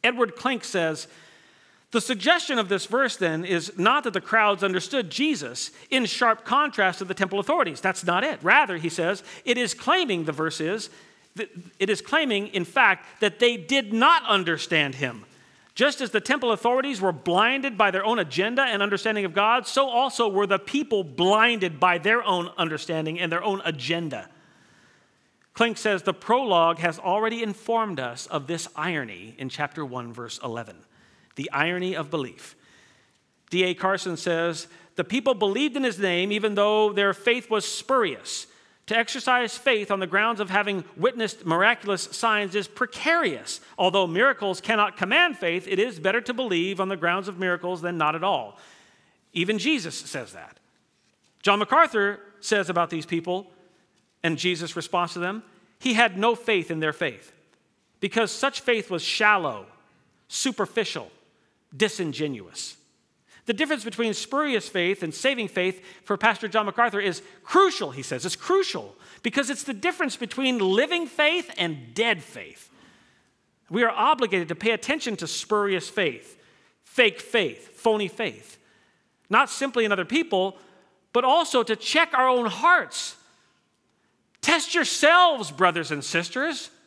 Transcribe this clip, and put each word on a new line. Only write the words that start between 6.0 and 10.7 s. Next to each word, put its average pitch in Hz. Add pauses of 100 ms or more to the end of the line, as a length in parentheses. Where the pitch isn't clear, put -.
sharp 220
contrast 247
to 196
the 180
temple 190
authorities. 202
That's 185
not 175
it. 208
Rather," 196
he 160
says, 170 (220)
"it 247
is 247
claiming," 262
the 156
verse 156
is, 196 (460)